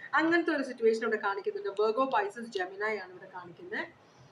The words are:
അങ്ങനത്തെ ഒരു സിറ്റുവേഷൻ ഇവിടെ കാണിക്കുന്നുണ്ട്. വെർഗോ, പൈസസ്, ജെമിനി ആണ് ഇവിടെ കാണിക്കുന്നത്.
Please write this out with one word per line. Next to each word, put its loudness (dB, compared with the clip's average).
അങ്ങനത്തെ 4
ഒരു 0
സിറ്റുവേഷൻ 4
ഇവിടെ 0
കാണിക്കുന്നുണ്ട്. -2
വെർഗോ, 4
പൈസസ്, 0
ജെമിനി -2
ആണ് -14
ഇവിടെ -16
കാണിക്കുന്നത്. -10